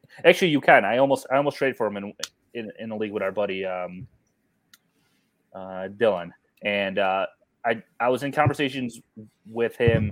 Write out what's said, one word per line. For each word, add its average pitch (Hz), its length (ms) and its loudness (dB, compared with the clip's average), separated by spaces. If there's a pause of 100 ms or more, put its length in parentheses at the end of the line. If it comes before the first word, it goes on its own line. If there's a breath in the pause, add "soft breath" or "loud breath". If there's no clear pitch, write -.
(240 loud breath)
actually, 175 260 6
you 143 120 2
can. 131 240 6
I 110 120 2
almost, 135 340 2
I 131 40 4
almost 143 220 0
traded 131 200 -2
for 117 80 0
him 101 120 -4
in, 101 160 -10 (420)
in, 113 240 -10
in 113 120 -12
a 107 60 -6
league 107 140 -4
with 101 100 -4
our 95 120 -4
buddy, 98 320 -2
um, 90 420 -8 (1500)
uh, 95 360 -10
Dylan. 101 420 0 (320)
And, 101 340 -2
uh, 95 300 0 (360)
I, 117 200 -2 (160)
I 120 100 2
was 127 140 0
in 139 80 -4
conversations 135 680 0 (460)
with 113 300 -2
him 113 360 2